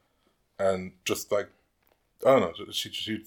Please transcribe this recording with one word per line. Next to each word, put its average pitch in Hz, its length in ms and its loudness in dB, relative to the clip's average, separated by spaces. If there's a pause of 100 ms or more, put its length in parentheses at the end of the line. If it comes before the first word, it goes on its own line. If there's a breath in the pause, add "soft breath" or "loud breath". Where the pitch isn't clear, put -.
(580)
and 95 340 0 (120)
just, - 260 -4
like, 101 180 0 (800)
I 123 40 8
don't 131 100 8
know, 87 320 -4
she, - 180 -6
she, - 360 -6